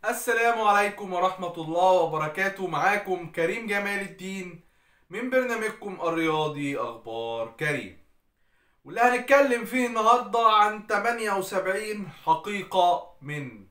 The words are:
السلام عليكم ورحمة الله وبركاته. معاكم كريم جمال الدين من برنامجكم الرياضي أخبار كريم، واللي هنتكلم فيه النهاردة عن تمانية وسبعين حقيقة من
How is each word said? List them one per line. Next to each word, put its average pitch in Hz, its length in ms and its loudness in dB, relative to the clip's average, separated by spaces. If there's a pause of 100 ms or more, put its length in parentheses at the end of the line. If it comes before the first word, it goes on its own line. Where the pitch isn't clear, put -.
(120)
السلام 233 500 2
عليكم 202 520 2
ورحمة 185 440 -2
الله 170 340 2
وبركاته. 180 760 0
معاكم 175 640 -2
كريم 202 360 -4
جمال 202 340 -4
الدين 180 640 -12 (460)
من 233 200 -8
برنامجكم 226 720 -2
الرياضي 156 760 -2
أخبار 113 840 -8
كريم، 135 440 -6 (840)
واللي 185 160 -2
هنتكلم 247 640 4
فيه 247 220 0
النهاردة 226 520 2
عن - 480 4
تمانية 220 440 -2
وسبعين 196 760 -4
حقيقة 180 1120 0
من 135 500 -10